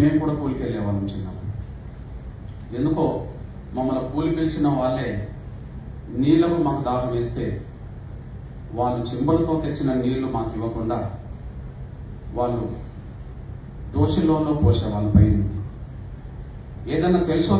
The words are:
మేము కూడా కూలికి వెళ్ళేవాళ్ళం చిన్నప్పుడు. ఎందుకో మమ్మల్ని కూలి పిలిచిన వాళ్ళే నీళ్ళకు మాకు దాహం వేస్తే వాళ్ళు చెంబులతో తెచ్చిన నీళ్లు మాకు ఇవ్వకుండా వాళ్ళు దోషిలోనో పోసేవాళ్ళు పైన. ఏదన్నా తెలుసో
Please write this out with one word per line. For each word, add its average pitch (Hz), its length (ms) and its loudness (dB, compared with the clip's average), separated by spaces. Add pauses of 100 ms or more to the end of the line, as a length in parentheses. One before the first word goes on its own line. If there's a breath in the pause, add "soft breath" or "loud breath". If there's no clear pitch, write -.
మేము 147 180 8
కూడా 151 140 2
కూలికి 139 300 -2
వెళ్ళేవాళ్ళం 101 500 -2
చిన్నప్పుడు. 92 380 -6 (1300)
ఎందుకో 156 280 4 (720)
మమ్మల్ని 131 360 0
కూలి 160 240 2
పిలిచిన 151 320 2
వాళ్ళే 131 420 2 (1120)
నీళ్ళకు 165 360 6 (100)
మాకు - 160 0
దాహం 123 320 0
వేస్తే 120 300 -2 (1300)
వాళ్ళు 123 360 0
చెంబులతో 160 440 2 (100)
తెచ్చిన 135 300 0
నీళ్లు 127 340 0
మాకు 113 300 -2
ఇవ్వకుండా 113 420 -2 (1300)
వాళ్ళు 117 300 0 (1300)
దోషిలోనో 156 580 4
పోసేవాళ్ళు 104 600 4
పైన. 107 260 8 (1500)
ఏదన్నా 175 300 4
తెలుసో 165 360 4